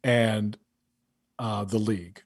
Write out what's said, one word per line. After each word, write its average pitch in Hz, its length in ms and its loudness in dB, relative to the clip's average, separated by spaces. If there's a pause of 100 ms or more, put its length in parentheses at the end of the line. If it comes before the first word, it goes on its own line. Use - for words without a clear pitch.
and, 110 540 2 (800)
uh, 104 280 -4
the 101 120 -2
league 104 480 -4